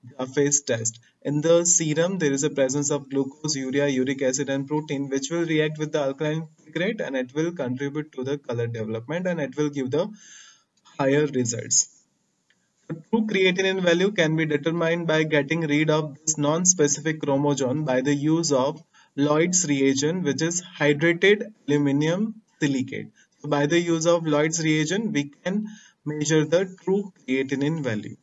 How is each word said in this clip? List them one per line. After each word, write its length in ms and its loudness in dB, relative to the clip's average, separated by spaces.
Jaffe's 560 0
test. 380 -4
In 180 -2
the 260 6
serum, 540 2
there 140 2
is 100 -2
a 60 2
presence 420 0
of 180 -4
glucose, 460 -4
urea, 320 0
uric 340 0
acid, 280 0
and 180 -2
protein, 400 -4
which 240 -4
will 140 0
react 320 0
with 160 -6
the 80 2
alkaline 480 -4
picrate, 340 -4
and 160 -6
it 180 -4
will 200 -2
contribute 580 -6
to 140 -8
the 120 -4
color 300 -4
development, 600 -6
and 120 -2
it 160 -6
will 140 0
give 220 -4
the 200 -2
higher 280 4
results. 600 0
The 60 -6
true 320 0
creatinine 540 2
value 300 4
can 240 2
be 100 2
determined 600 0
by 160 2
getting 380 0
rid 280 2
of 300 0
this 180 -4
non-specific 840 0
chromosome 640 0
by 160 0
the 120 0
use 380 0
of 320 0
Lloyd's 540 2
reagent, 560 2
which 160 0
is 200 -2
hydrated 720 2
aluminium 720 0
silicate. 480 -2
So 80 -12
by 200 2
the 120 4
use 260 0
of 220 4
Lloyd's 340 2
reagent, 520 0
we 180 -2
can 240 -4
measure 380 2
the 220 2
true 300 -2
creatinine 560 -2
value. 420 -4